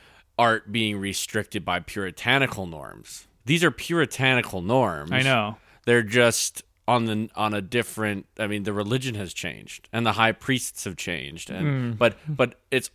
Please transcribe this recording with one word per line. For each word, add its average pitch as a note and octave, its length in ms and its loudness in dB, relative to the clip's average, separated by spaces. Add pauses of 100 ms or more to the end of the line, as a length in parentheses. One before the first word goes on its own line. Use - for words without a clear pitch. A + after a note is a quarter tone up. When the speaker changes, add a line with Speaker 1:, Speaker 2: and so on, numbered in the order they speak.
(380)
Speaker 1:
art A2+ 340 2
being A2 280 0
restricted G2 640 -4
by F2+ 160 -2
puritanical G#2+ 840 -2
norms. C2 600 -14 (180)
These D#3+ 180 2
are D#3+ 80 4
puritanical C3 920 0
norms. F2+ 500 0
Speaker 2:
I B2+ 100 2
know. A2+ 360 0 (280)
Speaker 1:
They're A#2+ 180 6
just A#2 600 4 (280)
on A#2 140 2
the, A2 300 -2
on G#2+ 180 0
a G#2 80 -2
different, G#2 640 -2 (120)
I G#2+ 100 -2
mean, G#2 160 -2
the G#2 100 -2
religion A2+ 420 -2
has F#2+ 180 -8
changed - 600 -10
and A#2 120 0
the A2+ 80 4
high A2+ 200 4
priests - 520 -4
have F#2 100 -6
changed, D2 540 -8
and C3 460 -2
Speaker 2:
Mm. - 20 -6
Speaker 1:
but, A#2 200 4 (100)
but C3+ 320 -2 (120)
it's C3 240 0